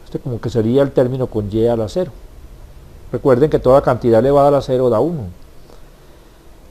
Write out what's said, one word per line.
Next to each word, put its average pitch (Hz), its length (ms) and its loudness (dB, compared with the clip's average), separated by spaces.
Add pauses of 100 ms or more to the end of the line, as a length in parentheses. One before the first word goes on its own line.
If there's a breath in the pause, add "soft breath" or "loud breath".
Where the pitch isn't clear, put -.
Este - 140 -10
como 120 220 -10
que 131 100 -8
sería 120 320 0
el 135 100 -2
término 127 340 0
con 104 260 -6
y 110 140 0
a 120 100 0
la 110 120 -4
cero. 180 240 -6 (1000)
Recuerden 131 380 2
que 143 80 2
toda 131 240 4
cantidad 117 380 2
elevada 139 280 4
a 143 40 4
la 139 100 2
cero 127 260 -2
da 110 120 2
uno. 151 220 -4 (1500 soft breath)